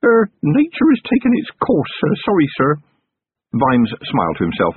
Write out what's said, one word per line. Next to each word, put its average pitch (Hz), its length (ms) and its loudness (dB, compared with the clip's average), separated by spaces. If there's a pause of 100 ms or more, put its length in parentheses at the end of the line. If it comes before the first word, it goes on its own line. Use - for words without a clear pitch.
Er, 226 280 2 (120)
nature 294 540 0
has - 80 -6
taken - 320 0
its - 140 -6 (100)
course, 151 400 -2
sir. - 120 0 (120)
Sorry, 175 320 2
sir. 135 140 0 (800)
Vimes 120 400 2 (160)
smiled 82 300 -2
to 98 60 -2
himself. 85 320 -2